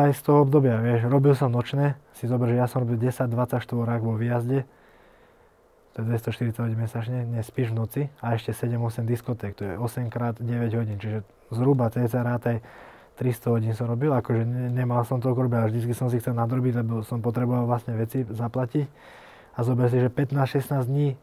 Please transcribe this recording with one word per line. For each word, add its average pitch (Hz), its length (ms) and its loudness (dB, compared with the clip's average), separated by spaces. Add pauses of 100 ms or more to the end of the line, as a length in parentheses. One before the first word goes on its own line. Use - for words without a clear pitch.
aj 143 100 6
z 135 160 -4
toho 147 160 8
obdobia, 135 380 4
vieš, 120 260 2
robil 139 240 6
som 135 160 2
nočné, 139 480 0 (220)
si 120 100 -6
zober, 120 240 2
že 123 80 2
ja 123 80 2
som 127 160 0
robil 117 160 0
desať, 123 320 0
dvadsať 120 320 0
štvorák 117 400 -2
vo 113 140 0
výjazde, 120 500 0 (1300)
to 113 80 -6
je 113 80 -2
dvestoštyridsať 117 560 -2
hodín 113 160 -2
mesačne, 117 400 -4
nespíš 117 480 -4
v 113 80 -2
noci 113 240 -4 (160)
a 120 180 -2
ešte 113 160 -4
sedem, 117 300 -2
osem 117 240 -2
diskoték, 117 480 -4
to - 100 -10
je 95 140 -4
osem 120 320 -4
krát 120 260 -4
deväť 117 460 -2
hodín, 104 160 -4
čiže 107 240 -4 (320)
zhruba 123 340 4
cca 123 380 0
rátaj 120 320 0 (560)
tristo 123 400 0
hodín 110 180 2
som 117 140 -2
robil, 120 240 0
akože 117 320 2
ne-, 123 320 -2
nemal 120 320 0
som 123 160 -2
toľko 127 240 2
robiť, 120 160 2
ale 110 80 2
vždycky 117 240 -2
som 123 160 -2
si 120 80 0
chcel 120 160 -2
nadrobiť, 120 480 0
lebo 113 240 -2
som 120 160 -4
potreboval 123 420 0
vlastne 120 300 0
veci 113 320 -2
zaplatiť. 120 580 -2 (680)
A 123 80 -2
zober 123 240 2
si, 123 160 4
že 123 80 2
pätnásť, 139 480 0
šestnásť 131 320 -2
dní 143 320 2